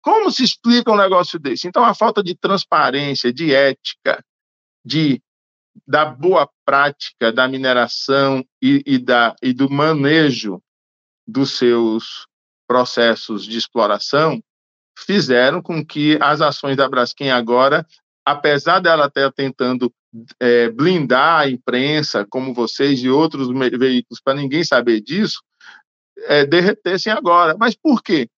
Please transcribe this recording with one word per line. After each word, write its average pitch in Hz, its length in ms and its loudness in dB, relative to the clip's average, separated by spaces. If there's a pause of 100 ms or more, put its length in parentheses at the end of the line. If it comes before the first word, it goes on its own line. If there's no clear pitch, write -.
Como 392 300 2
se 262 100 -2
explica 240 480 2
um 208 60 4
negócio 185 420 2
desse? 139 300 -6
Então, 233 160 2
a 220 100 2
falta 214 280 0
de 170 120 -6
transparência, 143 960 -2
de 143 220 0
ética, - 720 -2 (600)
de, 139 380 0 (640)
da 147 180 2
boa 151 440 0 (160)
prática 139 680 -2
da 127 140 2
mineração 131 1000 0 (160)
e, 139 240 2
e, 135 140 0
da, 123 420 2
e 127 120 -2
do 135 180 0
manejo 143 920 0 (640)
dos 135 280 -4
seus 117 760 -2 (400)
processos 117 760 0
de 110 140 -10
exploração 117 840 -2 (560)
fizeram 147 640 2
com 160 220 -6
que 151 360 0
as 147 200 0
ações 139 360 -2
da 135 120 0
Braskem 131 420 -2
agora, 127 560 2 (400)
apesar 147 540 0
dela 160 260 2
estar 139 240 -2
tentando, 127 640 -4 (480)
é, 120 280 2
blindar 147 760 0
a 139 60 0
imprensa, 127 800 -4
como 131 240 -6
vocês 123 480 -2
e 127 80 -2
outros 139 400 0
me-, 127 220 -2
veículos, 123 500 -2
pra 135 140 -2
ninguém 143 300 -4
saber 120 360 0
disso, 160 400 -4 (840)
é, 143 200 2
derretessem 180 680 0
agora. 175 460 2
Mas 226 180 0
por 269 260 0
quê? 147 360 -2